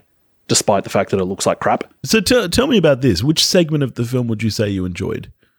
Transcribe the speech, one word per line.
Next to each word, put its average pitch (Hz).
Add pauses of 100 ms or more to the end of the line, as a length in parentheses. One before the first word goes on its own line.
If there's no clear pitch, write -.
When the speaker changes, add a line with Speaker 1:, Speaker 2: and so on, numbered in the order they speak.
(480)
Speaker 1:
despite 104
the -
fact 101
that 98
it 92
looks 92
like 90
crap. - (220)
Speaker 2:
So 220
t-, 233
tell 240
me 262
about 147
this. 107
Which 156
segment 156
of 123
the 120
film 123
would 110
you 113
say 104
you 95
enjoyed? - (280)